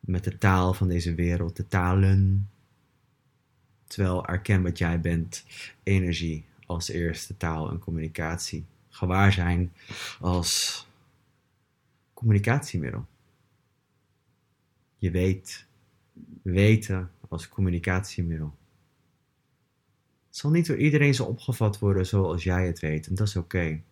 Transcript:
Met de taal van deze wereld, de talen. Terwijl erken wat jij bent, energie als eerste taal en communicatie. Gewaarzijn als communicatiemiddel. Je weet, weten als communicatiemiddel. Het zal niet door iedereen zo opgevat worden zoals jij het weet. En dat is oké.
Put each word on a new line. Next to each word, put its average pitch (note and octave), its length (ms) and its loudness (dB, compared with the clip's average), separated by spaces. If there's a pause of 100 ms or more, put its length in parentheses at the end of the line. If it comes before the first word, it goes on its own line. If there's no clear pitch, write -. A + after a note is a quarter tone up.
Met F2+ 240 -4
de - 140 -6
taal F#2 360 4
van F#2 140 0
deze F2 260 0
wereld, E2+ 420 0
de G2+ 100 -8
talen. F#2+ 840 4 (1400)
Terwijl F2+ 400 -2
erken F#2 360 2
wat F2 160 -2
jij E2+ 220 0
bent, E2+ 440 -4 (380)
energie E2+ 640 0 (220)
als E2+ 220 -6
eerste E2+ 480 -6
taal D#2+ 340 -4
en D#2+ 80 -6
communicatie. E2 880 -6 (240)
Gewaarzijn F2+ 840 2 (480)
als - 680 -2 (1300)
communicatiemiddel. G#2 920 0 (1900)
Je F#2 140 -2
weet, F#2 560 -2 (760)
weten G2 680 2 (180)
als E2 200 -8
communicatiemiddel. F2 1080 -2 (1700)
Het - 100 -20
zal D3 140 -2
niet E3 160 4
door D3+ 100 0
iedereen C#3+ 380 4
zo A#2+ 100 -2
opgevat A2+ 540 -2
worden F#2+ 280 2
zoals F2 380 0
jij F#2 220 2
het E2+ 140 -4
weet. D#2 260 -4
En - 80 -4
dat G#2 140 0
is G2+ 80 -4
oké. E2 440 -2 (120)